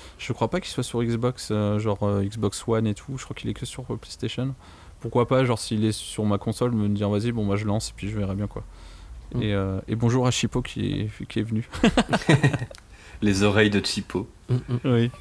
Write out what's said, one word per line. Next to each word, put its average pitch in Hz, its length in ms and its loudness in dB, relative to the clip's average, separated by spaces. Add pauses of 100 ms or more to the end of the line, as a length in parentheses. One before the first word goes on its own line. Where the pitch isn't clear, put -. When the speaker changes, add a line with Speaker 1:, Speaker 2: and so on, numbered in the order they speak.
(200)
Speaker 1:
je - 120 -8
crois 113 180 0
pas 180 100 -2
qu'il - 120 -10
soit 127 120 -4
sur 120 200 -2
Xbox, 117 460 -2
euh, 104 300 2
genre, 104 240 0
euh, 101 200 2
Xbox 107 440 -4
One 113 180 2
et 104 80 0
tout, 131 240 -8
je - 60 -10
crois - 120 -10
qu'il 117 140 -6
est 110 60 -4
que 127 100 -8
sur, - 240 -12
euh, 117 60 -4
PlayStation. 127 580 -6 (460)
Pourquoi 120 280 2
pas, 131 160 4
genre, 120 140 2
s'il 107 280 0
est 110 60 4
sur - 340 -4
ma 101 120 4
console, 120 340 0
me 107 180 2
dire, 104 200 0
vas-y, 104 220 2
bon, 113 120 0
moi, 101 120 2
je 104 100 -2
lance 107 240 0
et - 60 -14
puis 101 140 -6
je 107 60 -6
verrai 98 200 -2
bien, 104 120 -2
quoi. - 160 -8 (720)
Speaker 2:
Mm. 123 80 0
Speaker 1:
Et, 104 100 2
euh, 95 340 0
et 110 80 0
bonjour 120 300 4
à 127 60 4
Chipo 120 320 0
qui 98 380 -4 (180)
est, - 80 -6
qui - 120 -2
est 110 40 0
venu. 113 260 -4 (140)
<laughs> - 1040 2 (340)
Speaker 3:
Les 101 220 4
oreilles 104 260 6
de 101 160 2
Chipo. 101 420 -4 (220)
Speaker 2:
Mm, 123 60 2
mm. 123 300 -2
Speaker 1:
Oui, 120 360 4